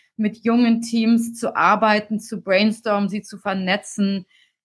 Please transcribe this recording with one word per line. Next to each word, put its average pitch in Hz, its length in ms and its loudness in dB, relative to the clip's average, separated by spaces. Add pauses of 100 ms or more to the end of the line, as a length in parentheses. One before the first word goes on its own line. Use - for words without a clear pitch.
(160)
mit 214 220 -4
jungen 233 420 2
Teams 226 540 0
zu - 200 -6
arbeiten, 214 640 2
zu 196 220 -10
brainstormen, 202 720 0
sie 202 120 -6
zu - 140 -18
vernetzen, 196 880 -4 (400)